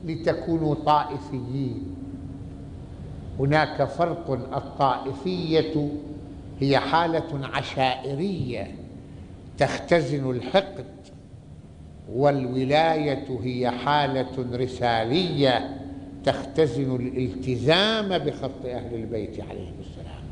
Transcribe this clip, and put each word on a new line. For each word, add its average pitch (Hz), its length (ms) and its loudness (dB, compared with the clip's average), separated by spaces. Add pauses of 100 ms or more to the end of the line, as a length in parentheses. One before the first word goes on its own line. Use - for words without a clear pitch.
لتكونوا 160 680 2
طائفيين. 135 1200 0 (1400)
هناك 147 460 4
فرق، 170 460 0
الطائفية 143 1600 0 (720)
هي 135 180 6
حالة 156 760 2
عشائرية 135 1200 -2 (840)
تختزن 143 720 4
الحقد، 135 540 0 (1300)
والولاية 135 1300 4
هي 123 280 2
حالة 135 800 2
رسالية 127 1200 2 (480)
تختزن 139 720 2
الالتزام 139 1200 2
بخط 147 480 -4
أهل 117 280 -6
البيت 110 460 -4
عليهم 95 400 -10
السلام. - 520 -12